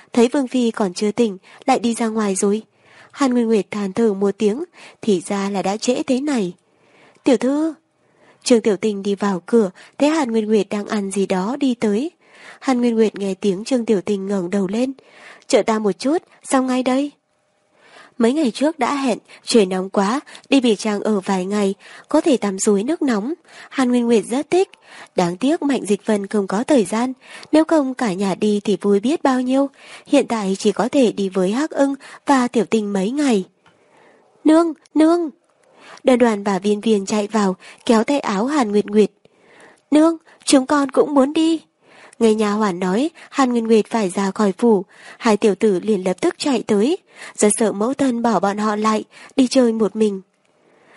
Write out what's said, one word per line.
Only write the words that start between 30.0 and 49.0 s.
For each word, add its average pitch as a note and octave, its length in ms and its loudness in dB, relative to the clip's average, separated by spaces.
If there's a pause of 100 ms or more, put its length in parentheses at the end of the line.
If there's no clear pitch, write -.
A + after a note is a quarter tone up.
Hiện C4+ 200 2
tại G3 320 -4
chỉ G#3 140 0
có G3+ 160 -2
thể B3+ 240 2
đi G3 160 -4
với F#3 240 -2
Hắc C#4+ 180 -2
Ưng C#4 240 0 (320)
và B3+ 220 2
Tiểu A3 160 0
Tình G#3 280 -2
mấy F#3+ 180 -2
ngày. B3+ 340 0 (1000)
"Nương, D#4+ 280 4 (220)
nương!" D#4+ 360 2 (720)
Đoàn B3+ 140 4
Đoàn A3 240 2
và G3+ 160 -2
Viên G#3 220 0
Viên G3+ 260 0
chạy G#3+ 200 -2
vào, G3+ 300 0 (300)
kéo A3 180 4
tay - 160 -2
áo G3 260 -4
Hàn C4+ 260 -2
Nguyệt G#3 140 2
Nguyệt. G#3 240 2 (800)
"Nương, D#4+ 260 4 (280)
chúng C4 220 4
con C#4 240 0
cũng C#4+ 240 0
muốn C#4 180 2
đi." D#4+ 280 0 (600)
Nghe A3 140 4
nha G#3+ 180 0
hoàn G3+ 280 -2
nói, G3 300 0 (200)
Hàn B3+ 200 0
Nguyên A#3 160 0
Nguyệt A3 200 4
phải G#3+ 240 -2
ra G3 200 -2
khỏi G3+ 280 0
phủ, G#3+ 260 4 (340)
hai G#3+ 180 2
tiểu G#3 180 2
tử F#3+ 260 0
liền G#3 240 -2
lập F#3 160 -4
tức F4 180 -2
chạy C4+ 280 -2
tới, A#3+ 320 0 (380)
rất G#3 200 2
sợ G#3 160 0
mẫu G#3+ 220 -4
thân B3 280 -2
bỏ A3+ 180 0
bọn G3 180 -2
họ G#3 180 -2
lại, G#3+ 280 0 (320)